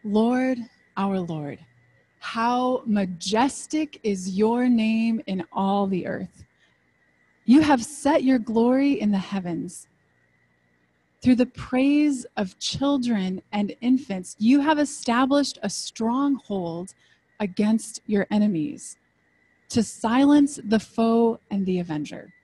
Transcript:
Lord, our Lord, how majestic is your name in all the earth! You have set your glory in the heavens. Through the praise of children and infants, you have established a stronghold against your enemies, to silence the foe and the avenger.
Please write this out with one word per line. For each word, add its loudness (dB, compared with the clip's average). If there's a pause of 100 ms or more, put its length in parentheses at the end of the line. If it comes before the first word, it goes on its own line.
Lord, 0 (400)
our -2
Lord, -8 (600)
how -2
majestic -2
is -4
your 2
name 2
in -4 (120)
all 0
the -4
earth! -10 (1000)
You 8
have 4
set 0
your 4
glory 2
in 2
the 2
heavens. -6 (1300)
Through 6
the 2
praise 0 (100)
of -6
children -2 (100)
and -2
infants, -2
you 4
have 2
established 0
a -4
stronghold -4 (480)
against -2
your 0
enemies, -2 (720)
to 0
silence 2
the 2
foe 2 (100)
and -2
the 0
avenger. -8